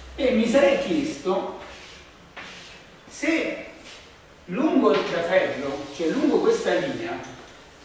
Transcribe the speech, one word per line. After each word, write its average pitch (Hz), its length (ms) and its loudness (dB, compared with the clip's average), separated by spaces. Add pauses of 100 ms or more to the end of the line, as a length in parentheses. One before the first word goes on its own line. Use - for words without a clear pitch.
(160)
e 262 160 2
mi 220 140 4
sarei - 380 6
chiesto - 760 -2 (1500)
se 285 560 -2 (800)
lungo 247 460 4
il 190 160 2
trafello, 170 840 -2
cioè 160 140 -2
lungo - 320 2
questa - 340 2
linea, 127 440 -4 (680)